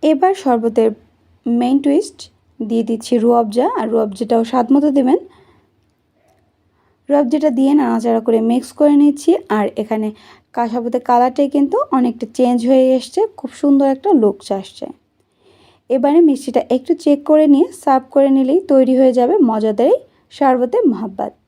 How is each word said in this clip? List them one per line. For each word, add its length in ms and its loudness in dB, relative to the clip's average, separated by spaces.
এবার 320 2
শরবতের 540 -2
মেইন 340 -2
টুইস্ট 380 -2
দিয়ে 240 -4
দিচ্ছি 340 -6
রুয়াবজা, 480 0
আর 120 -6
রুয়াবজাটাও 540 -2
স্বাদ 280 -2
মতো 200 2
দেবেন। 280 0
রুয়াবজাটা 400 0
দিয়ে 240 0
নাড়াচাড়া 480 0
করে 200 0
মিক্স 300 -2
করে 240 2
নিচ্ছি। 360 2
আর 160 0
এখানে 300 -6
কা-, 200 -6
শরবতের 320 -6
কালারটাই 460 2
কিন্তু 280 -2
অনেকটা 420 -2
চেঞ্জ 340 0
হয়ে 180 4
এসছে, 260 -4
খুব 180 -14
সুন্দর 340 0
একটা 260 -4
লুকস 380 0
আসছে। 340 -12
এবারে 320 2
মিষ্টিটা 480 0
একটু 240 -2
চেক 300 0
করে 240 4
নিয়ে 260 4
সার্ভ 360 -2
করে 220 2
নিলেই 360 2
তৈরি 300 2
হয়ে 160 4
যাবে 260 0
মজাদার 480 0
এই 100 2
শরবতে 520 0
মহাব্বত। 480 -4